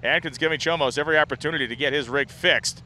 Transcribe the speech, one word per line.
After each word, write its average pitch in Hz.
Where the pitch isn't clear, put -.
Atkins 143
giving 156
Chomos 147
every 151
opportunity 147
to 117
get 135
his 139
rig 135
fixed. -